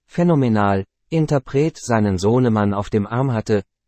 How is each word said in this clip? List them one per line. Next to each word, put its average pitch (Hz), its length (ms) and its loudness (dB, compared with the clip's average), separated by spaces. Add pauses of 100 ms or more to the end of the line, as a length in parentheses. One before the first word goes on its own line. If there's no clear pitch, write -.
phänomenal 110 800 0 (240)
Interpret 151 680 -2
seinen 107 400 0
Sohnemann 107 560 2
auf 101 160 -6
dem 104 160 0
Arm 123 280 -2
hatte, 107 300 -2 (240)